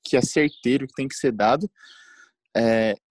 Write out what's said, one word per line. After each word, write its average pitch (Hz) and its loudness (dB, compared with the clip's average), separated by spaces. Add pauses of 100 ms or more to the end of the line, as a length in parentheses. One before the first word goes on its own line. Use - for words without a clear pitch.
que - -2
é 123 4
certeiro, 135 -2
que - -20
tem 135 -6
que 135 -10
ser 131 -2
dado, 117 0 (840)
é 113 2 (140)